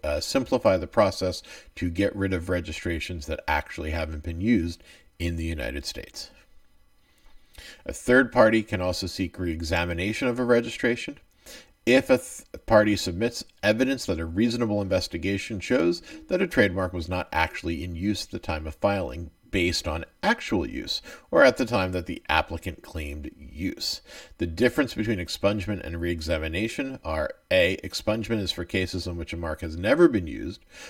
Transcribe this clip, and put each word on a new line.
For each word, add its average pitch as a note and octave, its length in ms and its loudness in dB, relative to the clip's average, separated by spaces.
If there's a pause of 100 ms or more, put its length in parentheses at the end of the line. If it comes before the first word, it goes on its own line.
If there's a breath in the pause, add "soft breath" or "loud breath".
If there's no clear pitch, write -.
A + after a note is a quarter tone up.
uh, D2+ 200 -2
simplify - 560 2
the F2 100 -4
process F#2+ 560 2 (320 loud breath)
to F2 140 -2
get F#2+ 260 2
rid G2 160 0
of F2 160 -2
registrations E2+ 800 -4
that - 200 -6
actually D#2 460 -2
haven't D#2 320 -4
been E2+ 160 -6
used F#2 420 2 (380 loud breath)
in E2+ 160 -2
the E2 80 -4
United C#2 420 -4
States. - 440 -12 (1600 loud breath)
A - 60 -6
third B2 400 6
party A2 320 8
can G2+ 160 -4
also F2+ 260 -2
seek F2+ 320 -4
reexamination F2 920 -2
of A#3+ 100 -2
a B3 60 0
registration A#3+ 720 0 (680 loud breath)
if C4 240 6
a B3 100 6
th-, - 460 -14
party G#2+ 300 6
submits F#2+ 480 -4 (180)
evidence B2 440 2
that F2+ 120 0
a E2 80 -4
reasonable G#2+ 560 0
investigation F#2+ 760 -2
shows B2 420 2 (280 loud breath)
that F#3+ 120 2
a F#3 60 2
trademark F#2 460 2
was E2+ 160 -6
not F2+ 240 -2
actually E2 500 -2
in F2 140 -8
use G2 260 -2
at - 80 -12
the F#2+ 80 -8
time D#2 260 -6
of D#2 100 -8
filing F2 540 -2 (220)
based F2 360 0
on D#2+ 160 -4 (200)
actual G3 440 0
use - 320 -6 (300 loud breath)
or - 140 6
at C4 140 6
the C4 80 2
time F#2 260 0
that E3 160 -4
the - 200 -8
applicant D#2 540 -2
claimed D2 560 -8
use. C#2+ 640 -6 (380 loud breath)
The E2+ 80 0
difference A#2+ 480 2
between A2 240 0
expungement G2 640 -2
and E2 160 -6
reexamination E2+ 1040 -2
are: D#2+ 260 -2 (220)
A, F#2 320 4
expungement G#2+ 560 -2
is F#2 120 -2
for F2 140 -6
cases F#2 400 -2
in F2 100 -6
which E2 160 -8
a E2+ 60 -8
mark E2 240 -6
has D#2+ 160 -8
never C#3 300 6
been G#2 180 2
used, C2+ 400 -10 (240 loud breath)